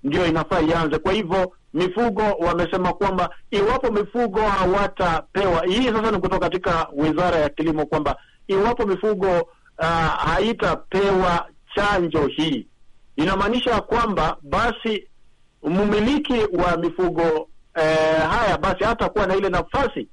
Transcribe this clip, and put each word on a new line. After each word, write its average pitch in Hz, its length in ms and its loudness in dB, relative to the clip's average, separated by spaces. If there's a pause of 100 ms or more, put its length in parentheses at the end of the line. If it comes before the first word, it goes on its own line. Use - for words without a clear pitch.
ndio 160 240 0
inafaa 160 340 0
ianze. 156 380 0
Kwa 185 140 0
hivyo 185 380 0 (220)
mifugo 190 500 0 (160)
wamesema 175 540 0
kwamba 185 360 -2 (220)
iwapo 226 400 2
mifugo 214 500 0
hawatapewa, 190 1200 0
hii 208 220 2
sasa 220 240 0
ni 208 80 0
kutoka 185 200 0
katika 175 540 0
Wizara 156 440 2
ya 151 120 2
Kilimo, 156 360 -2
kwamba 147 300 -2 (320)
iwapo 214 380 2
mifugo, 190 640 0 (280)
ah, 165 300 0
haitapewa 185 1400 0 (280)
chanjo 175 520 0
hii, 147 400 -4 (480)
inamaanisha 202 680 0
kwamba 196 600 -2
basi 214 680 -2 (560)
mmiliki 208 720 2
wa 180 440 0
mifugo, 165 720 0 (280)
eh, 160 540 2
haya 202 280 0
basi 185 260 -2
hatakuwa 214 440 0
na 190 80 2
ile 196 140 2
nafasi 226 640 -2